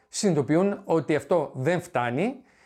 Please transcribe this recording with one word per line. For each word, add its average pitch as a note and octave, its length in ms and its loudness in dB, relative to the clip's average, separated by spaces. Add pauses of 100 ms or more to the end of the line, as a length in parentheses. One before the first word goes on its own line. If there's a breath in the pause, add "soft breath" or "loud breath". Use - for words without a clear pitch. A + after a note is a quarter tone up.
συνειδητοποιούν F3 760 0
ότι D#3+ 300 0
αυτό D3+ 400 0
δεν D3+ 260 0
φτάνει C3+ 540 -2 (320 soft breath)